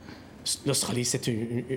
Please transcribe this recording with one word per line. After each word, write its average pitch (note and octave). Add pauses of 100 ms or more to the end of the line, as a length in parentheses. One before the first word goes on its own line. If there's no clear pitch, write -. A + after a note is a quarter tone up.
(680)
L'Australie, B2
c'est -
une, A2+
une, A#2 (120)